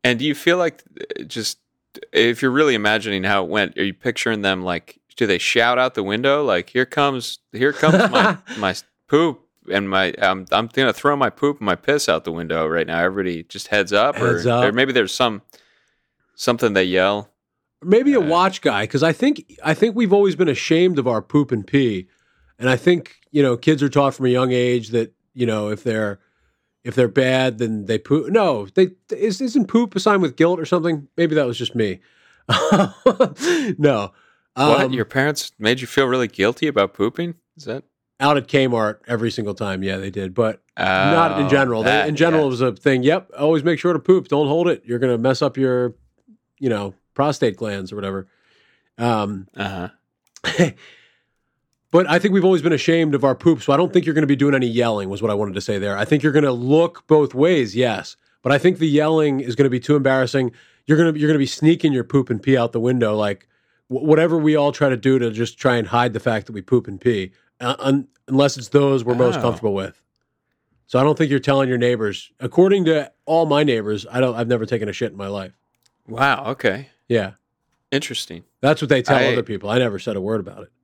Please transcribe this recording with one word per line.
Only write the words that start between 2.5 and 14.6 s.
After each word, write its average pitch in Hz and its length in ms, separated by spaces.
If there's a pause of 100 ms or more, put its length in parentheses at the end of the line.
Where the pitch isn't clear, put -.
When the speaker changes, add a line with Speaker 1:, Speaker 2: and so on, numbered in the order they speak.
Speaker 1:
really 139 220
imagining 104 500
how 98 200
it 80 80
went, 101 260
are 92 60
you 98 100
picturing 113 480
them, 95 220
like, 87 360 (160)
do 113 120
they 92 100
shout 120 400
out 127 160
the 110 100
window, 135 400
like, 92 280
"Here 123 160
comes, 139 500 (140)
here 131 200
comes 180 400
my, 190 240 (120)
Speaker 2:
<laughs> - 100
Speaker 1:
my 95 180 (320)
poop 151 340 (300)
and 98 160
my, 95 260
um, 95 380
I'm 110 220
gonna 135 180
throw 143 240
my 131 140
poop 143 300
and 104 80
my 90 80
piss 143 340
out 80 140
the 85 80
window 82 360
right 80 200
now. 82 120
Everybody 90 440
just - 240
heads 101 260
up," 120 260
or, 92 140
Speaker 2:
Heads 95 140
up. 123 180